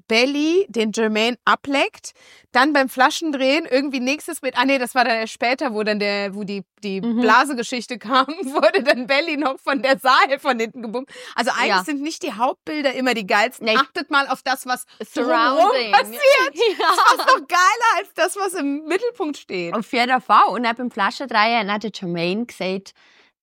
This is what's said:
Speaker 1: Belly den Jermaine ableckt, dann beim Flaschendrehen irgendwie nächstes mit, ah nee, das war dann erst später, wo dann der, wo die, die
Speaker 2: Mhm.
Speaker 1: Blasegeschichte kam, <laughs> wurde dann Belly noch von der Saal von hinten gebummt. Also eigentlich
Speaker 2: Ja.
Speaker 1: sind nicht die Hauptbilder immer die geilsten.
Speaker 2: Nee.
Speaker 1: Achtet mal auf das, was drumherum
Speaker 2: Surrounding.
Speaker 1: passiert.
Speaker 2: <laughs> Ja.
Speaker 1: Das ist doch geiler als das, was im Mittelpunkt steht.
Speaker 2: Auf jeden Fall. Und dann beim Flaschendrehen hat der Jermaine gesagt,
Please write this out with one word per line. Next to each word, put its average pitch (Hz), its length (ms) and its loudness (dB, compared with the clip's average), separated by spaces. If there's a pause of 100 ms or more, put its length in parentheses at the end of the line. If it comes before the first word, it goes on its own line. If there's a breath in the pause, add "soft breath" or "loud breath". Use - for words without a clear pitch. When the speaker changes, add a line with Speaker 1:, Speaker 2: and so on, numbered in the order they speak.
Speaker 1:
Belly 285 600 2
den 220 240 -2
Jermaine 220 540 0
ableckt, 277 680 -2 (380 soft breath)
dann 277 220 4
beim 269 160 2
Flaschendrehen 294 800 0
irgendwie 269 300 0
nächstes 285 420 -4
mit, 262 160 -4
ah 262 80 2
nee, 269 140 2
das 240 160 -6
war 254 100 4
dann 226 120 0
erst 220 160 -6
später, 247 420 -2
wo 214 80 -2
dann 208 160 0
der, 202 340 -2
wo 208 120 -8
die, 196 180 -8 (200)
die 196 160 -4
Speaker 2:
Mhm. 233 220 -2
Speaker 1:
Blasegeschichte 240 800 0
kam, 254 260 0
<laughs> 330 180 -8
wurde 302 380 2
dann 247 240 0
Belly 285 320 0
noch 269 220 -2
von 277 240 -2
der 269 160 2
Saal 277 400 2
von 262 200 -2
hinten 226 220 -6
gebummt. 240 300 -10 (240 loud breath)
Also 233 160 0
eigentlich 240 180 -2
Speaker 2:
Ja. 185 140 2
Speaker 1:
sind 285 180 -6
nicht 311 220 -8
die 285 100 -6
Hauptbilder 277 640 -2
immer 254 180 0
die 214 140 -4
geilsten. 226 400 0
Speaker 2:
Nee. 220 100 2
Speaker 1:
Achtet 294 320 -2
mal 277 200 0
auf 262 120 -4
das, 269 240 -4
was 254 200 -6 (280 soft breath)
drumherum 254 460 2
Speaker 2:
Surrounding. 453 320 2
Speaker 1:
passiert. 466 280 2 (360)
Speaker 2:
<laughs> 381 240 0
Ja. 339 100 2
Speaker 1:
Das 427 300 4
ist 320 100 0
doch 392 180 2
geiler 392 500 2
als 392 180 -6
das, 359 200 0
was 392 200 -4
im 285 300 -4
Mittelpunkt 370 520 -4
steht. 180 380 -6
Speaker 2:
Auf - 180 -6
jeden 247 280 0
Fall. 302 260 4
Und 226 160 -2
dann 233 120 0
beim 247 140 -8
Flaschendrehen 220 840 0
hat 208 120 -4
der 214 100 -6
Jermaine 175 540 -4
gesagt, 190 460 -8 (500 soft breath)